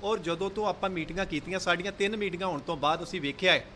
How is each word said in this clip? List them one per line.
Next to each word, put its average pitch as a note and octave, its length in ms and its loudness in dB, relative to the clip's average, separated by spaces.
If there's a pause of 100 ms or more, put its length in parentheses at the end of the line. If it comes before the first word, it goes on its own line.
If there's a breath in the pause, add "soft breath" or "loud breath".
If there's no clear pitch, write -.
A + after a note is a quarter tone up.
ਔਰ G#3 160 0
ਜਦੋਂ E3+ 300 0
ਤੋਂ G#3+ 180 -2
ਆਪਾਂ F#3+ 220 0
ਮੀਟਿੰਗਾਂ E3+ 360 -2
ਕੀਤੀਆਂ, E3 340 -2
ਸਾਡੀਆਂ F3+ 320 2
ਤਿੰਨ G3+ 260 0
ਮੀਟਿੰਗਾਂ F#3+ 300 -2
ਹੋਣ D#3+ 120 0
ਤੋਂ E3 180 -4
ਬਾਅਦ D#3 260 2
ਅਸੀਂ E3+ 180 -6
ਵੇਖਿਆ C#3+ 320 2
ਹੈ C#3+ 120 2 (100)